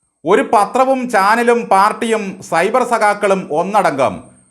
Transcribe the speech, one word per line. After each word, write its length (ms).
ഒരു 280
പത്രവും 560
ചാനലും 560
പാർട്ടിയും 840
സൈബർ 340
സഖാക്കളും 680
ഒന്നടങ്കം 720